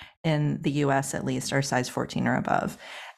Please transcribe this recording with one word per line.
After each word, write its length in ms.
in 400
the 100
U 200
S 200
at 120
least 280
are 100
size 260
fourteen 400
or 80
above. 420